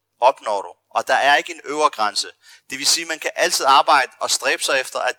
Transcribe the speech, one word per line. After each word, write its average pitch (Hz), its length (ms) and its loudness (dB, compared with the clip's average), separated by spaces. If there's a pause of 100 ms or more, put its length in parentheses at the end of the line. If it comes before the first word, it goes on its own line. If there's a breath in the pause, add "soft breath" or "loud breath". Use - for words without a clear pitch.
(200)
opnår 120 420 0
du. 87 120 -18 (200)
Og 113 140 -2
der 139 60 2
er 135 220 4
ikke 170 160 -4
en 160 120 -16
øvre 147 260 0
grænse. 101 400 -4 (400 soft breath)
Det 135 80 -8
vil 139 80 -6
sige, 165 200 0
man 160 120 -6
kan - 180 -6
altid 165 280 0
arbejde 139 560 4
og 123 100 -4
stræbe 143 320 -2
sig 139 180 0
efter 127 200 -6
at 123 180 -2